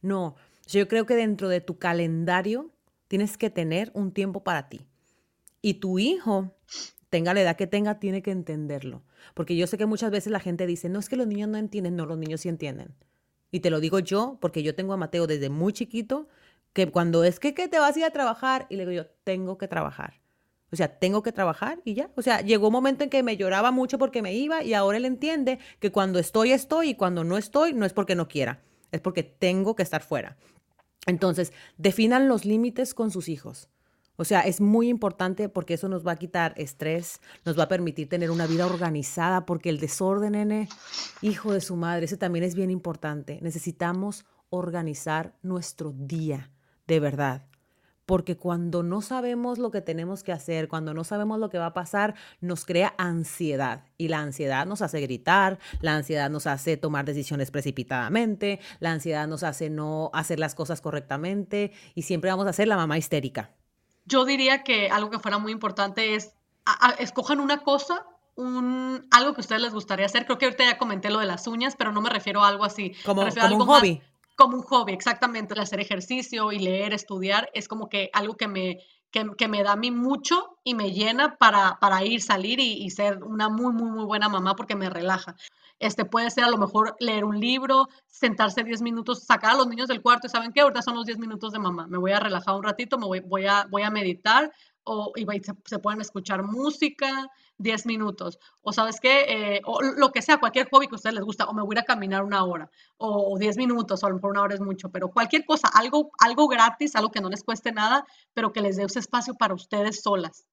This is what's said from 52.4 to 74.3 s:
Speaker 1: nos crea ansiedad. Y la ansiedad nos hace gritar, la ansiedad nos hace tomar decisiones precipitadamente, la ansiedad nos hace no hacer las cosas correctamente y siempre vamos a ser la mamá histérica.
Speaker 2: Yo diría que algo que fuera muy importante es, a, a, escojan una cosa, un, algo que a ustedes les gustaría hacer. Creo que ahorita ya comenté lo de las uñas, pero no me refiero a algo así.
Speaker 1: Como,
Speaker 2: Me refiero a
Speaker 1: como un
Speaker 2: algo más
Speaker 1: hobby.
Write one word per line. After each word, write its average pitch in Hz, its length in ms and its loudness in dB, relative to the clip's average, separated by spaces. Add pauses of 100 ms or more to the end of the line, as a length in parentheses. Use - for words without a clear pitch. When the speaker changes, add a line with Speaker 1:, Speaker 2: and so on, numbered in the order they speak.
Speaker 1:
nos 175 260 -6
crea 180 320 2
ansiedad. 156 840 -2 (120)
Y 165 120 -4
la 156 100 0
ansiedad 139 480 -2
nos 208 160 -6
hace 160 180 -4
gritar, 175 580 2 (220)
la 156 140 0
ansiedad 147 340 -2
nos 151 180 -4
hace 147 300 -2
tomar 147 300 -4
decisiones 143 440 -4
precipitadamente, 160 1120 -2 (200)
la 165 120 -2
ansiedad 151 340 -4
nos 170 160 -6
hace 156 280 -4
no 156 420 -4
hacer 160 260 -4
las 156 160 -4
cosas 156 280 -6
correctamente 175 880 -4 (220)
y 170 80 -8
siempre 175 280 -2
vamos 190 160 0
a 190 60 -2
ser 202 160 2
la 214 80 2
mamá 160 220 0
histérica. 139 560 -4 (500)
Speaker 2:
Yo 254 220 2
diría 269 360 2
que 214 280 2
algo 208 180 0
que 220 100 -6
fuera 208 200 -2
muy 214 140 -4
importante 214 640 -2
es, 214 200 -6 (320)
a, 247 220 4
a, - 60 6
escojan 262 460 -2
una 285 220 0
cosa, 285 420 0 (300)
un, 254 760 -4
algo 262 220 8
que 277 80 -8
a 196 40 -6
ustedes 220 180 -2
les 240 100 -4
gustaría 196 320 -2
hacer. 233 220 0
Creo 247 100 0
que 262 80 -2
ahorita 254 200 2
ya 240 120 6
comenté 208 320 -2
lo 214 120 0
de 208 60 0
las 180 200 -4
uñas, 240 320 -4
pero 214 140 0
no 208 100 0
me 233 80 0
refiero 208 320 2
a 202 60 10
algo 202 160 2
así. 202 280 -4 (140)
Speaker 1:
Como, 196 160 2
Speaker 2:
Me 196 60 2
refiero 226 180 2
a - 40 8
Speaker 1:
como 208 60 4
un 214 60 6
Speaker 2:
algo 202 100 6
más 285 80 12
Speaker 1:
hobby. 175 220 2 (320)